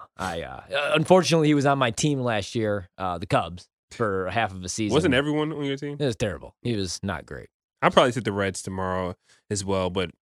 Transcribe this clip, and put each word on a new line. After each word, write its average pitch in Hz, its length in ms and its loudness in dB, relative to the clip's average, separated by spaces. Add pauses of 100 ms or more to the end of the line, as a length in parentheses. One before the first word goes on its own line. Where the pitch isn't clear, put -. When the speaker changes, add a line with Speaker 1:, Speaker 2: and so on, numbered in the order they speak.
(160)
Speaker 1:
I, 87 260 -6
uh, 65 260 -12
uh, 143 260 -4
unfortunately, 160 520 6
he 151 80 6
was 143 100 4
on 139 140 4
my 123 140 2
team 143 280 0
last 113 360 -2
year, 104 420 -2
uh, 87 200 -4
the 95 80 -8
Cubs, 92 400 -2 (260)
for 95 360 0
half 101 240 0
of 92 100 -12
a 90 60 -8
season. 107 260 -2
Speaker 2:
Wasn't 156 200 4
everyone 151 380 0
on 147 120 -6
your 139 120 -4
team? 143 220 -10
Speaker 1:
It 147 60 -2
was 123 120 -2
terrible. 85 440 -6
He 120 160 -2
was 95 260 -4
not 90 220 -6
great. 64 240 -14 (320)
Speaker 2:
I'll 175 100 4
probably 143 220 6
sit 113 120 -4
the 104 80 0
Reds 98 280 -2
tomorrow 92 540 -4 (360)
as 101 140 -2
well, 95 240 0
but 90 220 -2 (120)